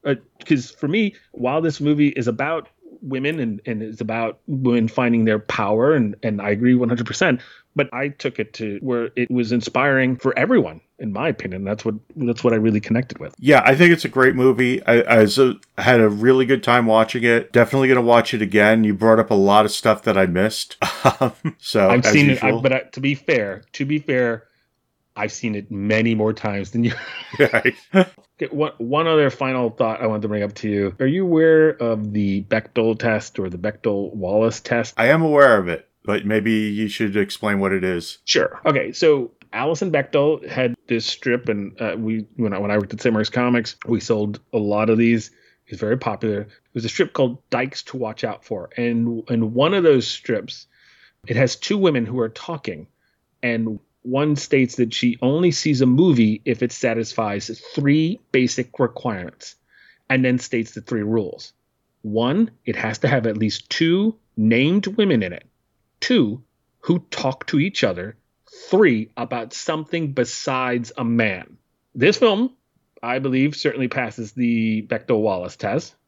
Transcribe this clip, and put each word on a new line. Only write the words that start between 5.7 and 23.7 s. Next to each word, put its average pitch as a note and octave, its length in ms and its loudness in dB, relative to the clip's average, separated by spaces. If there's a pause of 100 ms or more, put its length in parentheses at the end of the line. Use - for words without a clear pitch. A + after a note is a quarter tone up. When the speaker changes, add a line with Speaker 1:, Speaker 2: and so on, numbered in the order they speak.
Speaker 1:
and, G#2 260 0
and G#2+ 200 -4
I G2+ 100 -4
agree A#2+ 240 4
one B2 140 2
hundred A#2+ 180 -2
percent, D3 340 0 (340)
but C#3+ 160 -2
I C3+ 180 -6
took - 300 -8
it G#2+ 140 -8
to G#2 300 -8
where A#2+ 320 -4
it B2 160 -2
was A#2+ 200 0
inspiring C3 680 0
for - 200 -2
everyone, C3 420 2 (200)
in G#2+ 120 -6
my A#2 180 -4
opinion. F#2+ 340 -8
That's G#2 200 -4
what, A2 120 -2 (200)
that's A#2+ 280 -4
what A#2 100 4
I A2 40 2
really G#2+ 220 2
connected A#2 380 -4
with. - 220 -14
Speaker 2:
Yeah, C3 260 6
I C3+ 100 6
think E3+ 180 8
it's D#3+ 120 0
a A#2+ 40 -2
great B2+ 260 4
movie. B2+ 500 2
I, A#2 360 6
I - 40 10
so, B2+ 300 4 (200)
had A#2 240 4
a A2 80 6
really A#2+ 380 4
good B2 160 0
time A#2+ 240 2
watching A2+ 380 2
it. A#2 280 2
Definitely C3 360 4
gonna B2+ 160 4
watch A#2 320 4
it G#2+ 80 -2
again. G#2+ 400 4
You G#2 100 2
brought A2 240 4
up A2 140 0
a G#2+ 40 2
lot G2+ 300 6
of G#2 60 -2
stuff - 320 0
that G2+ 160 2
I F#2+ 80 4
missed. F#2 540 -2
<laughs> - 40 0 (340)
Um, B2 140 0 (260)
so, - 300 2
Speaker 1:
I've B2+ 160 2
Speaker 2:
as - 60 4
Speaker 1:
seen C#3+ 180 6
Speaker 2:
usual. C3 200 0
Speaker 1:
it, - 100 2
I, - 20 -6
but C3 120 -6
I, C3 60 -2 (140)
to C3 60 -12
be C#3 160 -2
fair, G#2 480 -4 (100)